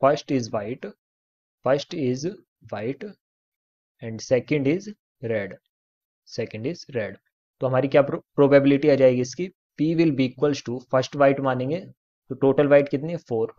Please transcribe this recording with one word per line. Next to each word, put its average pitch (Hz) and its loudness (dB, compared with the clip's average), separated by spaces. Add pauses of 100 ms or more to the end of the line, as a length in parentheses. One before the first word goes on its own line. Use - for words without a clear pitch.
First 143 0
is 117 -4
white, 110 -8 (760)
first 143 -2
is 131 -4 (480)
white 120 -8 (960)
and 113 -12
second 135 0
is 196 -8 (460)
red, 98 -6 (720)
second 113 -8
is - -16 (120)
red। 101 -6 (440)
तो 131 -2
हमारी 131 0
क्या 143 6
pro-, 143 -4 (140)
प्रोबेबिलिटी 139 6
आ 139 6
जाएगी 127 4
इसकी? 175 -6 (300)
P 151 0
will 160 2
be 131 0
equals 131 -2
to, 120 -6 (140)
फर्स्ट 131 -2
white 139 4
मानेंगे 131 -4 (500)
तो 127 -8
टोटल 135 2
व्हाइट 143 6
कितनी 147 -6
है? 170 -6
फ़ोर। 117 -4